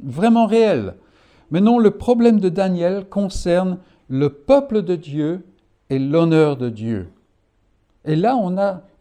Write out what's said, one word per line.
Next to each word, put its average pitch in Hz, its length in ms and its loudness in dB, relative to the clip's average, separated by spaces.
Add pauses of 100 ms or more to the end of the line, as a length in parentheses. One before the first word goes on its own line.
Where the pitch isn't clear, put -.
vraiment 220 440 0
réels. 190 500 0 (540)
Mais 170 120 0
non, 233 180 4
le 214 120 4
problème 233 480 2
de 185 100 0
Daniel 190 600 -2
concerne 185 720 -2 (280)
le 139 220 -2
peuple 262 540 0
de 175 120 -2
Dieu 156 500 -6 (440)
et 135 100 -2
l'honneur 156 580 2
de 123 120 -4
Dieu. 107 400 -6 (960)
Et 156 100 -2
là, 226 220 0
on 185 200 -2
a 196 260 -4 (180)